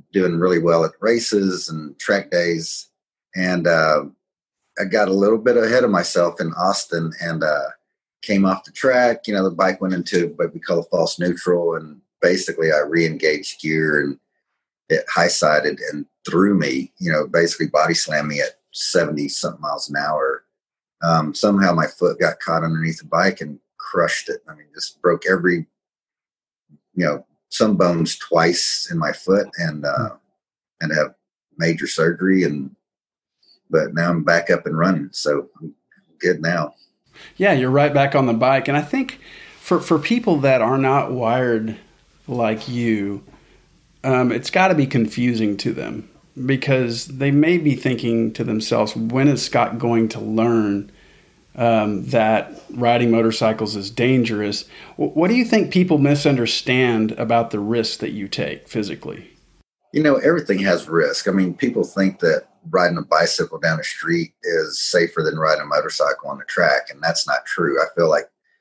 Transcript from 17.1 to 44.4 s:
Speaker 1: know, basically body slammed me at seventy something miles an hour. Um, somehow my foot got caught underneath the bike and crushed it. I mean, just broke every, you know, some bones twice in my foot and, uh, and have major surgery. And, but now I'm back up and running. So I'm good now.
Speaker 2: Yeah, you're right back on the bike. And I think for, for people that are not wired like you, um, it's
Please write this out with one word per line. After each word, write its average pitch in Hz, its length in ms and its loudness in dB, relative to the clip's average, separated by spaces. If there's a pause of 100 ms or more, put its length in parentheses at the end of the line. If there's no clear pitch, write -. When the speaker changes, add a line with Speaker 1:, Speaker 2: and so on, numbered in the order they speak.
Speaker 1:
know, 76 160 0
basically 82 400 0
body 78 280 2
slammed 76 340 -4
me 73 120 -4
at - 200 -6 (100)
seventy 76 580 -2
something - 320 -8
miles 73 300 -8
an 73 60 -6
hour. 71 480 -4 (580)
Um, 82 320 0
somehow 98 400 2
my 80 140 0
foot - 320 -2
got 82 180 0
caught 82 240 -2
underneath 80 380 -4
the 78 60 -20
bike 92 340 0
and 73 180 -12 (180)
crushed - 520 -4
it. 73 200 -8
I 78 60 -18
mean, 73 180 -20
just - 300 -14
broke 87 260 0
every, 90 380 0 (1300)
you 87 100 0
know, 73 220 -2 (260)
some 107 240 2
bones 85 400 2
twice - 760 0
in 85 80 -4
my 78 140 -2
foot 98 340 0 (120)
and, 76 260 -6
uh, 67 240 -2 (720)
and 80 140 -4
have 76 200 -2 (440)
major 82 280 -2
surgery. 90 580 2
And, 71 300 -4 (920)
but 78 240 2
now 85 160 0
I'm 82 160 0
back 85 240 2
up - 160 2
and 80 140 -4
running. 82 340 0
So 73 380 -2 (100)
I'm 80 140 -14 (440)
good 90 220 0
now. 82 340 -2 (600)
Speaker 2:
Yeah, 190 160 4
you're 127 180 2
right 143 220 4
back 139 220 2
on 135 100 4
the 120 80 2
bike. 131 360 2
And 143 80 2
I 147 40 2
think - 400 -4 (400)
for, 175 200 2
for 165 180 2
people 202 400 0
that 131 240 4
are 127 160 2
not 135 340 2
wired 117 640 0 (500)
like 117 440 -4
you, 107 520 -2 (800)
um, 127 300 2
it's 123 180 -6